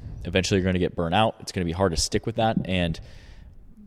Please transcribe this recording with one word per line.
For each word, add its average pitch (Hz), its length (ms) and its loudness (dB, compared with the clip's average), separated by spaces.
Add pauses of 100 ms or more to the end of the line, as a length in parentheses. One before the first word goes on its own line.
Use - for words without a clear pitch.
(240)
Eventually 92 360 2
you're 90 80 2
gonna 90 100 2
get 90 160 0
burnt 85 220 0
out. 110 240 4
It's - 100 -10
gonna 92 140 -2
be 82 80 0
hard 92 180 2
to 78 100 0
stick - 260 0
with - 100 -4
that. 113 200 2 (100)
And 87 340 0 (880)